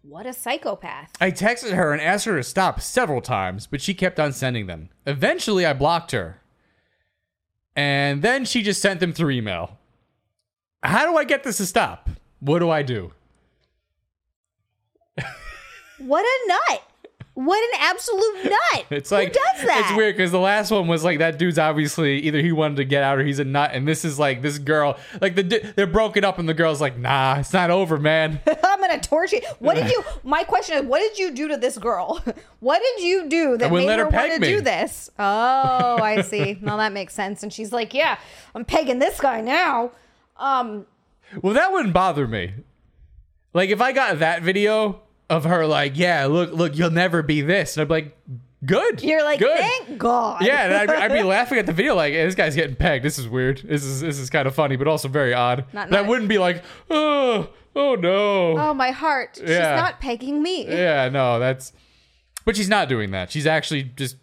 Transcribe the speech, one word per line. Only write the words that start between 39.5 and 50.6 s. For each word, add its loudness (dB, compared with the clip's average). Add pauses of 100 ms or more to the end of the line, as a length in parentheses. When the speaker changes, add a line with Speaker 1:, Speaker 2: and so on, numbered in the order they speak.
Speaker 1:
Um, -2 (560)
Speaker 2:
Well, 0
that 4
wouldn't 0
bother 2
me. -4 (1040)
Like, 2
if 2
I 2
got 2
that 2
video 0 (280)
of 0
her 4
like, 2
"Yeah, 2
look, 2
look, 0
you'll 2
never 2
be 0
this." 0
And 0
I'd 0
be 2
like, -4 (480)
"Good. 2
Speaker 1:
You're 2
like, 2
Speaker 2:
Good." 4
Speaker 1:
"Thank -2
God." 0
Speaker 2:
Yeah, 4